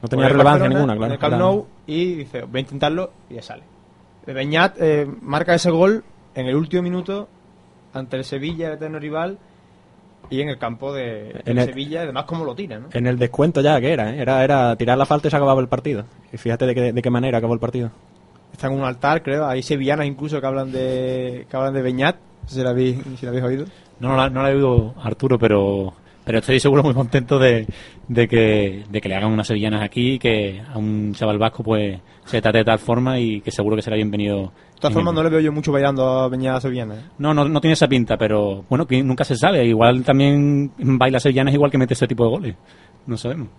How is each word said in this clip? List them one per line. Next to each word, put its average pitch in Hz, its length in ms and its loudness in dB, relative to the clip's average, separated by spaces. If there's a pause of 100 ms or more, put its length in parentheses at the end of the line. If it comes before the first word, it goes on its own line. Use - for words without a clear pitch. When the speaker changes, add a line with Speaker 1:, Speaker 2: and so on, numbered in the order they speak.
Speaker 1:
No 117 60 -8
tenía 135 160 0
Speaker 2:
por 135 80 4
el 139 60 4
Speaker 1:
relevancia 139 240 6
Speaker 2:
Barcelona, 135 320 2
Speaker 1:
ninguna, - 20 -2
claro. 113 100 -2
Speaker 2:
en 120 60 -4
el - 60 -6
Camp 147 120 0
Speaker 1:
Claro. 180 140 2
Speaker 2:
Nou, 196 220 0 (200)
y 170 280 -2
dice, 139 280 -10
"Voy 127 160 -8
a - 20 -2
intentarlo", 151 500 -4 (180)
y 123 60 -16
ya 113 80 -14
sale. - 200 -18 (640)
Beñat, 147 540 0
eh, 151 260 2 (140)
marca 165 340 0
ese 170 160 2
gol 190 340 4 (300)
en 131 120 -6
el 127 100 0
último 160 260 0
minuto 180 460 -6 (640)
ante 131 240 -10
el 131 80 -6
Sevilla, 160 440 -6
el 151 60 -8
eterno 156 240 -10
rival, 160 400 -6 (920)
y 131 100 -4
en 147 80 -4
el 135 80 -8
campo 123 380 -8
de, 113 500 -10
Speaker 1:
En 120 120 -2
Speaker 2:
de 120 60 2
Speaker 1:
el 123 60 0
Speaker 2:
Sevilla, 143 340 -8
además 143 220 -6
cómo 165 220 -6
lo 123 80 -6
tira, 135 240 -12
¿no? 123 140 -16
Speaker 1:
en 123 140 -2
el 123 120 0
descuento 139 420 0
ya 147 180 4
que 131 140 0
era, 113 220 -2
¿eh? 143 80 -6
Era, 131 200 2
era 131 340 4
tirar 123 200 2
la 139 80 2
falta 151 240 0
y - 20 2
se 151 60 0
acababa 135 240 4
el 123 80 -2
partido. 123 360 -4 (280)
Y 117 60 -12
fíjate 117 280 -2
de 123 80 0
qué, 123 200 0
de 120 80 -2
qué 123 80 0
manera 123 260 0
acabó 113 160 0
el 113 80 -2
partido. 117 300 -4 (600)
Speaker 2:
Está - 160 -8
en 135 40 -2
un 139 120 -2
altar, 139 380 0
creo, 147 240 -2
hay 127 160 -2
sevillanas 143 440 0
incluso 143 340 -6
que 131 60 -6
hablan 135 260 -4
de, 127 760 -4
que - 80 -8
hablan 135 180 -2
de 135 80 -2
Beñat, 127 340 0 (260)
no - 60 -14
sé 135 60 -14
si 131 80 -4
la 127 80 0
habéis, 127 260 0 (220)
si 131 80 -10
la 120 60 -8
habéis 127 120 -2
oído. 131 220 -4 (340)
Speaker 3:
No, 123 80 -4
no 135 80 0
la, 131 140 2
no 131 120 -2
la 139 80 2
he 139 40 2
oído, 123 480 2
Arturo, 123 360 0
pero, 101 560 2 (300)
pero 113 140 0
estoy 131 200 2
seguro 139 240 4
muy 147 100 2
contento 131 460 0
de, 120 280 4 (420)
de 117 200 2
que, 107 640 2
de 104 100 -4
que 101 80 -6
le 95 60 -2
hagan 107 180 0
unas 110 140 0
sevillanas 107 360 -2
aquí, 123 360 -2
que 104 420 0
a 127 160 -12
un 107 380 -4
chaval 107 240 -2
vasco, 110 240 -2
pues, 104 380 -2 (240)
se 113 180 -2
trate 113 160 4
de 110 60 4
tal 110 160 2
forma 123 400 0
y 110 200 -2
que 104 120 -8
seguro 107 240 0
que 107 60 -2
será 110 140 -4
bienvenido 104 440 -2
Speaker 2:
De - 400 -12
todas 151 100 0
Speaker 3:
en 110 40 -2
Speaker 2:
formas, 170 180 2
Speaker 3:
el 165 40 0
Speaker 2:
no 156 60 0
le 160 80 2
veo 160 100 4
yo 156 120 2
mucho 151 180 -4
bailando 139 360 2
a 131 220 2
Beñat 131 280 -2
a 127 40 -2
sevillana, 120 360 -6
¿eh? 117 80 -16 (140)
Speaker 3:
No, 147 140 0
no, 147 160 2
no 151 120 0
tiene 160 140 4
esa 147 140 4
pinta, 120 300 2
pero, 104 500 0
bueno, 143 160 0
que 127 180 0
nunca 131 220 0
se 131 120 -2
sabe. 151 280 2
Igual 117 380 4
también 143 760 2
baila 131 440 2
sevillanas 139 340 2
igual 143 160 4
que 139 80 2
mete 127 160 2
ese 120 140 0
tipo 117 160 0
de 113 60 4
goles. 131 260 -6 (500)
No 120 100 -6
sabemos. 123 320 -8 (100)